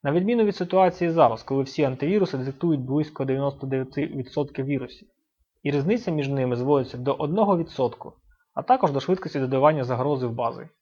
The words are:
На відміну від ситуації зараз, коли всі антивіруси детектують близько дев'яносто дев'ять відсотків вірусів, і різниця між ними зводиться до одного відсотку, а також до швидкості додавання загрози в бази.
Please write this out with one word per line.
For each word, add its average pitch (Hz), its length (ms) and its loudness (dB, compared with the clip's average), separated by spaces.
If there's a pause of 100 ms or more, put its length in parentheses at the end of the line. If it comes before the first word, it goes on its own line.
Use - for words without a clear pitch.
На 143 80 0
відміну 214 320 2
від 202 120 2
ситуації 180 540 2
зараз, 135 340 4
коли 135 200 0
всі 143 200 -2
антивіруси 147 540 0
детектують 135 440 -2
близько 139 440 -2
дев'яносто 139 420 -2
дев'ять 131 300 -4
відсотків 143 680 -4
вірусів, 131 420 -6 (560)
і 143 80 0
різниця 170 400 0
між 147 180 -2
ними 131 260 0
зводиться 131 420 0
до 131 160 -2
одного 185 440 2
відсотку, - 560 -4 (400)
а - 80 -6
також 254 300 2
до 139 80 0
швидкості - 400 -4
додавання 135 440 2
загрози 127 440 -2
в 120 60 -4
бази. 117 360 -6 (120)